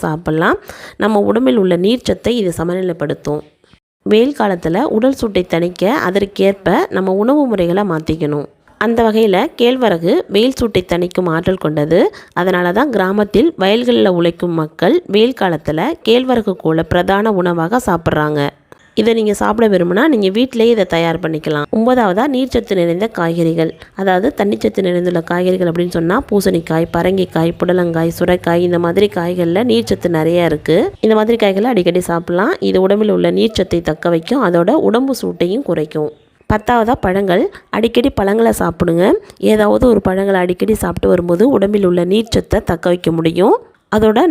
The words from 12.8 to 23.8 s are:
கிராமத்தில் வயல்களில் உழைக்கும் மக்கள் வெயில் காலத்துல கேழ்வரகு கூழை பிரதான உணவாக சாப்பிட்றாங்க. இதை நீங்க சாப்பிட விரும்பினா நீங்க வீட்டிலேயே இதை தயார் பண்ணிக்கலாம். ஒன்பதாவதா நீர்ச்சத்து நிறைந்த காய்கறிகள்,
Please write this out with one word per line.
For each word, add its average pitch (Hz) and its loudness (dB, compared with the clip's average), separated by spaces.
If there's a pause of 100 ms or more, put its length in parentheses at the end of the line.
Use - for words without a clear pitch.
கிராமத்தில் 202 0 (140)
வயல்களில் 220 2
உழைக்கும் 170 -2
மக்கள் 165 0 (200)
வெயில் 233 2
காலத்துல 165 -2 (220)
கேழ்வரகு 240 0 (100)
கூழை 160 0
பிரதான 196 0
உணவாக 175 -2
சாப்பிட்றாங்க. 151 0 (580)
இதை 226 2
நீங்க 214 0
சாப்பிட 214 2
விரும்பினா 180 2
நீங்க 208 2
வீட்டிலேயே 233 2
இதை 202 2 (100)
தயார் 165 0
பண்ணிக்கலாம். 156 -4 (100)
ஒன்பதாவதா 226 2
நீர்ச்சத்து 247 -2
நிறைந்த 170 0 (100)
காய்கறிகள், 165 0 (300)